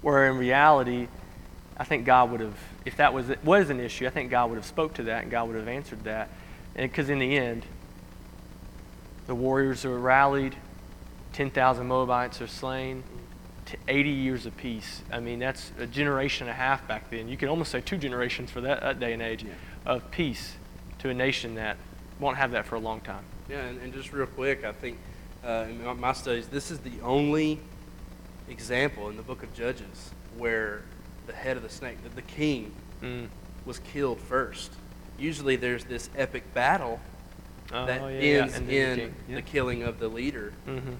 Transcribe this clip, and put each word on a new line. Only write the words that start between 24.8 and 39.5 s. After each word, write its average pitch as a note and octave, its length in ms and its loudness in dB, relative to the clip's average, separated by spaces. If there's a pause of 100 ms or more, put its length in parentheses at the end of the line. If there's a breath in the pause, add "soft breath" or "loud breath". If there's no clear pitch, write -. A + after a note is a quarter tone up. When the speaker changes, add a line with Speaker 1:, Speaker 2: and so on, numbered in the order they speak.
Speaker 2:
uh, A2+ 240 0
in A#2 160 -8
my, B2 100 -2
my B2 180 2
studies, A#2+ 360 0
this C#3 220 -4
is D#3 100 -6
the A#2+ 220 -10
only D3 560 4 (920)
example A#2+ 600 0
in G#2+ 80 -8
the A2+ 60 -10
book B2 200 -10
of A2 120 -12
Judges A#2 560 -6 (260)
where A2 460 0 (440)
the A2+ 60 -12
head C3 240 -4
of A#2 60 -8
the A2 60 -10
snake, A#2+ 340 -10
the, A#2+ 80 -12
the B2 120 -10
king, C3+ 500 0 (280)
Speaker 1:
Mm. B2 280 -6 (360)
Speaker 2:
was B2+ 140 -8
killed C#3 420 0
first. - 520 -2 (460)
Usually C#3 360 2
there's B2 300 0
this A#2+ 320 -8
epic C3 360 -2
battle B2+ 480 4 (720)
Speaker 1:
Oh, B2 140 -2
Speaker 2:
that B2+ 160 0
Speaker 1:
yeah, C3+ 60 -4
yeah, C#3 340 6
Speaker 2:
ends B2 140 0
Speaker 1:
and B2 120 -2
then C3 280 4
the A#2 60 -2
Speaker 2:
in A2+ 60 -6
Speaker 1:
king. - 60 -10 (140)
Speaker 2:
the B2+ 60 -8
Speaker 1:
Yeah. B2 60 -4
Speaker 2:
killing B2 420 0